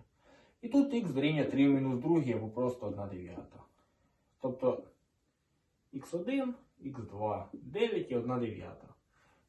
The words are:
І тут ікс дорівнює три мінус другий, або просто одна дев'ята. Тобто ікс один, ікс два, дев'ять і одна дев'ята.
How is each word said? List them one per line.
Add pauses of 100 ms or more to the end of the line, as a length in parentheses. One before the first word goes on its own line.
(600)
І
тут
ікс
дорівнює
три
мінус
другий,
або
просто
одна
дев'ята. (840)
Тобто (1080)
ікс
один, (260)
ікс
два,
дев'ять
і
одна
дев'ята. (600)